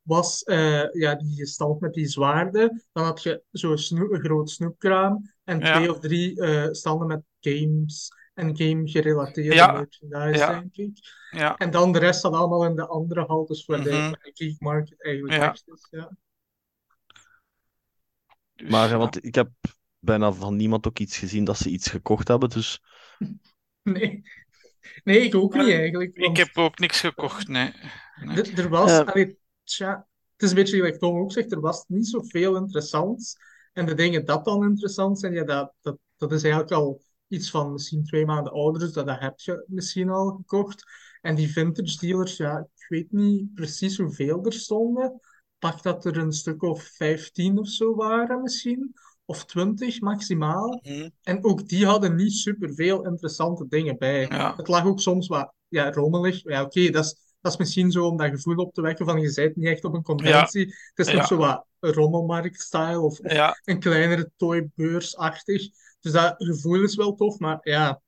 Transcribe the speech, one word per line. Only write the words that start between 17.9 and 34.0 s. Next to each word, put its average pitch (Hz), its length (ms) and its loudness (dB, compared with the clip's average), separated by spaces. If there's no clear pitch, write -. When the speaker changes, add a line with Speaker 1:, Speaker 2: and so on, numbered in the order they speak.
Speaker 2:
Dus - 160 -16
Speaker 3:
Maar, 113 160 4
eh, 113 60 2
Speaker 2:
ja. 117 60 2
Speaker 3:
want 117 280 -2
ik 117 100 -10
heb 123 140 4
bijna 107 320 2
van 98 240 -6
niemand 110 320 0
ook 113 120 -6
iets - 180 -6
gezien 104 260 -4
dat 101 140 0
ze - 120 -4
iets 92 200 -4
gekocht - 380 -2
hebben, 123 220 2
dus - 320 -6
Speaker 1:
<laughs> - 220 -10
Nee. 196 380 -4
Nee, 202 160 6
ik 233 160 4
ook 196 180 4
niet 277 100 4
Speaker 2:
Maar 240 100 6
Speaker 1:
eigenlijk, 170 420 -2
Speaker 2:
ik 180 100 -2
Speaker 1:
want 170 120 2
Speaker 2:
heb 170 200 2
ook 165 220 2
niks 175 200 0
gekocht, 165 480 -4
nee. 131 260 -2
Nee. - 180 -4
Speaker 1:
er, 185 180 -4
er 175 100 -2
was, 170 200 6
Speaker 4:
Ja. 165 120 8
Speaker 1:
allee, 190 360 0
tja, - 440 -8
het - 120 -8
is 202 60 2
een 180 60 2
beetje 196 200 4
gelijk 175 240 2
Tom 175 180 0
ook 190 140 -4
zegt, 233 200 -4
er 170 80 -4
was 156 280 -4
niet 208 200 -2
zoveel 190 480 -2
interessants. 185 800 -4
En 175 120 -2
de 160 80 -2
dingen 165 320 0